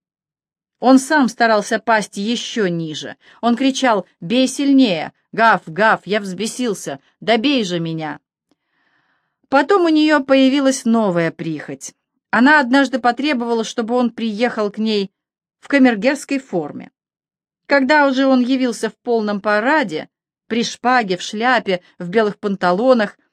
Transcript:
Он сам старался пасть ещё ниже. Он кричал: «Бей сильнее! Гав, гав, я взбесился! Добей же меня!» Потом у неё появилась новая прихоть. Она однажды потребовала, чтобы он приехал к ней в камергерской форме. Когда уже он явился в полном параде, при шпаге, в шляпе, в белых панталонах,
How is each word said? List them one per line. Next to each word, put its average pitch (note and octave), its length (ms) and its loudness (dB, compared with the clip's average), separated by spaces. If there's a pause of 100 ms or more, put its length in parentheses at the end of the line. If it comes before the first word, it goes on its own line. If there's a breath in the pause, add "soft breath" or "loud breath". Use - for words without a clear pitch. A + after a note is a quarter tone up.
(800)
Он C4 180 4
сам C4 300 0
старался A3 500 0
пасть G#3+ 380 -2
ещё G#3 520 -4
ниже. D#3 480 -8 (260 soft breath)
Он A#3 140 0
кричал: C4 500 0 (140 soft breath)
«Бей B3 280 0
сильнее! B3+ 640 2 (200)
Гав, G#3 340 2
гав, F#3+ 400 0
я G3+ 140 -2
взбесился! G3 800 -8 (200)
Добей A#3 440 0
же F3 160 -4
меня!» D#3+ 400 -8 (1300)
Потом D4 360 2
у E4 40 2
неё D4+ 360 2
появилась C4+ 600 2
новая G3 460 0
прихоть. D#3 640 -10 (360)
Она C#4 300 6
однажды C4 380 2
потребовала, A#3+ 680 -2
чтобы A3+ 300 -6
он B3 160 0
приехал A3 600 -4
к G#3 80 -18
ней G#3+ 340 -2 (480)
в - 80 -20
камергерской C4 720 2
форме. D#3 520 -8 (760)
Когда C#4+ 400 4
уже C4+ 200 2
он C4 140 4
явился B3 500 -2
в - 60 -20
полном G#3+ 440 -4
параде, G#3+ 680 -2 (400)
при A3+ 140 -2
шпаге, A#3 540 0
в - 60 -8
шляпе, G#3 580 -2 (180 soft breath)
в F3 100 -10
белых G#3 300 0
панталонах, G3+ 800 0 (160)